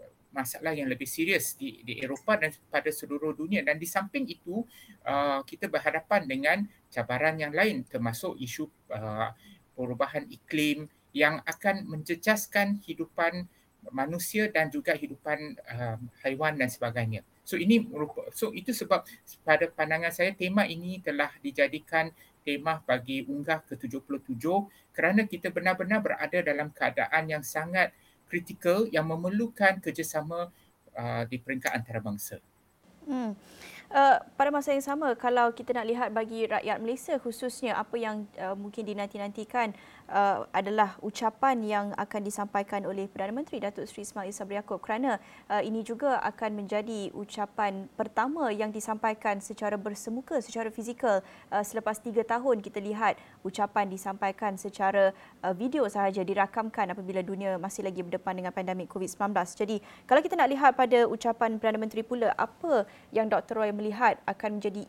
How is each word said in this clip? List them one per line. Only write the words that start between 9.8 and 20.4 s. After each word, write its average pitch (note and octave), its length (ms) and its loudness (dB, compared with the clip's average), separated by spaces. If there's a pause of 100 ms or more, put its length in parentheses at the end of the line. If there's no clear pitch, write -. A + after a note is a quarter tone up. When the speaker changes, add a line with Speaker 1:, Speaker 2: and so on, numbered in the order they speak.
Speaker 1:
iklim D3 640 -2 (240)
yang D3+ 320 6
akan G3 400 0
menjejaskan G3+ 960 0
hidupan E3+ 640 -2 (480)
manusia D3+ 560 -2
dan D#3 240 0
juga E3 240 0
hidupan, D3 560 -6 (160)
uh, A#2+ 320 -4 (240)
haiwan D3+ 320 0
dan C3 80 2
sebagainya. A#2 560 -2 (240)
So, - 80 -4
ini G#3 320 6
merupa-, - 480 -6
so, D#3 160 -4
itu A3+ 240 -6
sebab - 320 2 (400)
pada D#3+ 240 4
pandangan D#3+ 400 0
saya F3+ 240 0
tema F#3 320 2